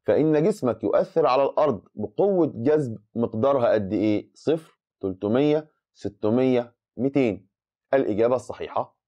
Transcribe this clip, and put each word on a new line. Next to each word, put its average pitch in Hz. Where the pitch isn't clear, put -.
فإن 147
جسمك 127
يؤثر 156
على 131
الأرض 135
بقوة 160
جذب 120
مقدارها 117
قد 101
إيه؟ 104
صفر، -
تلتمية، 127
ستمية، 120
ميتين. 127
الإجابة 123
الصحيحة -